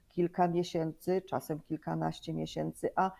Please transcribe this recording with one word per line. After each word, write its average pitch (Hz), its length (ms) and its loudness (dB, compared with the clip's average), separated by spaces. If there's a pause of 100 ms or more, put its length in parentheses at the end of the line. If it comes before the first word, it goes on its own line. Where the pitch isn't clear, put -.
kilka 175 400 2
miesięcy, 175 760 0
czasem 156 380 -4
kilkanaście 165 760 -4
miesięcy, 156 640 -2
a 190 240 4